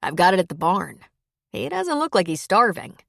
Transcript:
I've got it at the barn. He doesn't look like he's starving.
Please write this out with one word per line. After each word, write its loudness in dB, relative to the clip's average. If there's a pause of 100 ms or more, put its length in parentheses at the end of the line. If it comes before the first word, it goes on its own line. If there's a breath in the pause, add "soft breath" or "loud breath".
I've -6
got 6
it 4
at 0
the -10
barn. -2 (520)
He -8
doesn't -4
look -2
like 4
he's -6
starving. 0 (120)